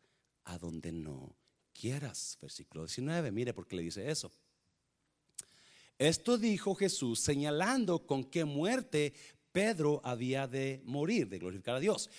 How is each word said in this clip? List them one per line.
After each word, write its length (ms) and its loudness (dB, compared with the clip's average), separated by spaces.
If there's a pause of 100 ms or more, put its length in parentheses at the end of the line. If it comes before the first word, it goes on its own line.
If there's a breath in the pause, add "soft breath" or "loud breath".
(440)
a 160 -10
donde 320 -6
no 440 -8 (380)
quieras." 680 -6
Versículo 460 -12
diecinueve, 460 -2
mire 240 -2
por 120 -10
qué 80 -6
le 60 -2
dice 260 -4
eso. 240 -4 (1700 loud breath)
Esto 400 4
dijo 380 2
Jesús 460 0
señalando 840 2
con 180 0
qué 220 0
muerte 720 0 (360 loud breath)
Pedro 520 4
había 420 0
de 400 -2
morir, 420 0
de 120 -8
glorificar 360 -4
a 40 0
Dios. 400 0